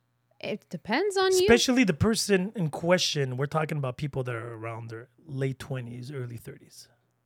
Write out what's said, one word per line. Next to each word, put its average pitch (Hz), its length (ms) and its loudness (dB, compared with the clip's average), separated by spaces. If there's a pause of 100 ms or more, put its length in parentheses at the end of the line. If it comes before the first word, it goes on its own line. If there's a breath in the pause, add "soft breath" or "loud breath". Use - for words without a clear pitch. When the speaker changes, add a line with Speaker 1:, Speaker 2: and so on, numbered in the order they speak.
(400)
Speaker 1:
It - 300 -8
depends 359 480 -2
on 381 140 4
you. 370 80 6
Speaker 2:
Especially 311 440 6
the 180 120 4
person 196 600 2
in 165 140 0
question. 147 680 0
We're 143 100 0
talking 156 320 -2
about 127 180 -4
people 143 260 -4
that 123 120 -4
are 117 180 -8
around 113 380 -10
their 113 160 -12 (180)
late 135 320 -4
twenties, 123 540 -10
early 123 260 -10
thirties. - 520 -20 (360)